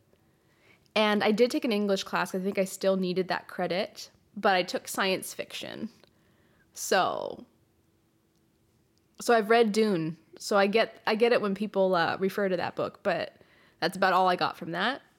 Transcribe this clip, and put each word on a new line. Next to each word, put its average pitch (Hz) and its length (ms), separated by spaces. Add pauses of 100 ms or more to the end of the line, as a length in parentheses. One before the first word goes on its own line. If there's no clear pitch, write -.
(960)
And 208 260
I 220 100
did 240 180
take 302 140
an 240 80
English 202 320
class. 180 300
I 196 40
think 196 200
I 190 60
still 190 320
needed 185 320
that - 200
credit, 180 640 (260)
but 202 180
I 180 80
took - 260
science 190 460
fiction. - 540 (840)
So, 82 720 (1800)
so 240 140
I've 214 160
read 233 220
Dune. 185 440 (220)
So - 180
I 196 100
get, 202 400
I 220 80
get 233 180
it 226 80
when 196 140
people, 190 400
uh, 165 240
refer 190 300
to 185 80
that - 200
book, - 260
but 165 320 (460)
that's 170 160
about 185 160
all 185 160
I 180 80
got 156 200
from 165 160
that. 208 300 (160)